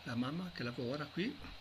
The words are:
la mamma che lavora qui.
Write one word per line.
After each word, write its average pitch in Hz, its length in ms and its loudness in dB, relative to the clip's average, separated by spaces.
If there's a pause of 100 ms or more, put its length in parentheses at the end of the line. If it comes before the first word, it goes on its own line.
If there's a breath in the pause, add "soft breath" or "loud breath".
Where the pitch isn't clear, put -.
la 120 120 -2
mamma 151 380 2
che - 100 -2
lavora 131 480 0
qui. 220 240 2 (260)